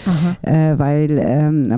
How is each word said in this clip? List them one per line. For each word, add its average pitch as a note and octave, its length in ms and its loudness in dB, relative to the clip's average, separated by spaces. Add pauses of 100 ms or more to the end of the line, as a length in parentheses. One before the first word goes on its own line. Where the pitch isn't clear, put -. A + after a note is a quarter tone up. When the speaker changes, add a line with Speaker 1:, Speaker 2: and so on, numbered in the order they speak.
Speaker 1:
Aha. F3 380 -2
Speaker 2:
äh, D#3 340 2
weil, D3 420 0
ähm, D3+ 480 0 (100)